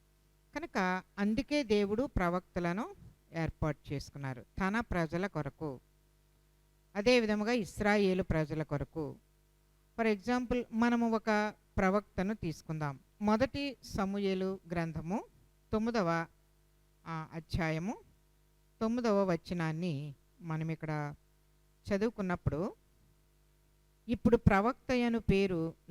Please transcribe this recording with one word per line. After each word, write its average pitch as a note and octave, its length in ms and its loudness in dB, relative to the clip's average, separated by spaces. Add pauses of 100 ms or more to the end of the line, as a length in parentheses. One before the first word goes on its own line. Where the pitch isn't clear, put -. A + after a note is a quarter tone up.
(560)
కనుక F#3 480 -2 (160)
అందుకే C4 440 0
దేవుడు G#3 400 2
ప్రవక్తలను F#3 920 -2 (380)
ఏర్పాటు D#3 600 -4
చేసుకున్నారు C3+ 480 -8
తన F#3+ 380 -2
ప్రజల F3 480 -2
కొరకు, D3 520 -8 (1160)
అదే A#3+ 240 6
విధముగా G#3+ 320 2
ఇస్రాయేలు G3+ 720 2
ప్రజల D#3 400 0
కొరకు. C#3 520 -6 (840)
For G#3+ 160 2
example, B3 460 -2 (100)
మనము A#3 360 2
ఒక G#3+ 440 0 (240)
ప్రవక్తను G3 560 0
తీసుకుందాం. D#3 680 -6 (220)
మొదటి B3+ 560 2 (200)
సమూయేలు F#3+ 640 0 (120)
గ్రంథము E3+ 520 -4 (500)
తొమ్మిదవ, G#3 520 0 (840)
ఆ, D#3+ 260 -8
అధ్యాయము E3 640 -4 (840)
తొమ్మిదవ A3 500 2
వచనాన్ని D#3+ 840 -4 (260)
మనం D#3+ 300 -4
ఇక్కడ D3+ 420 -6 (760)
చదువుకున్నప్పుడు, F#3+ 840 -2 (1300)
"ఇప్పుడు A3+ 300 4
ప్రవక్తయను A#3 840 4
పేరు F#3 540 2 (180)